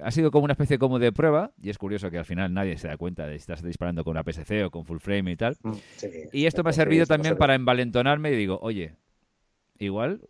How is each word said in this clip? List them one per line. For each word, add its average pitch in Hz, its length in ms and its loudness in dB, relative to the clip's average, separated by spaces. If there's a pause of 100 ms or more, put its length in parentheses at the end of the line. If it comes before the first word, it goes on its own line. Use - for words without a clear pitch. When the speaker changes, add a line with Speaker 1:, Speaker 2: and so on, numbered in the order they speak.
Speaker 1:
ha 98 80 -4
sido 156 200 4
como 147 140 6
una 143 80 0
especie 139 260 2
como 127 200 2
de 120 140 6
prueba, 156 400 2 (100)
y 98 80 -6
es 98 80 -8
curioso 101 320 -6
que 85 80 -6
al 82 80 -4
final 90 260 -2
nadie 92 240 -2
se 80 120 -10
da 73 80 -8
cuenta 85 300 -8
de 76 60 -8
si 73 60 -10
estás 80 240 -10
disparando 87 420 -4
con 82 80 -4
una 80 120 -4
P 85 80 -6
S 76 120 -10
C 107 200 -2
o 87 60 -4
con 82 140 -12
full 82 140 -10
frame 98 340 -2
y 80 40 -6
tal. 120 260 -2
Speaker 2:
Mm, 110 100 -6 (240)
sí, 104 120 -10 (240)
Speaker 1:
Y 143 140 2
esto 170 160 0
me 160 80 2
ha - 20 0
Speaker 2:
sí, 143 80 2
Speaker 1:
servido 160 240 6
Speaker 2:
sí, - 40 -2
Speaker 1:
también 156 260 2
Speaker 2:
sí. 185 40 -4
Speaker 1:
para 139 160 6
envalentonarme 127 800 2
y 123 40 2
digo, 95 240 0
"Oye, 95 320 -6 (840)
igual 107 520 -2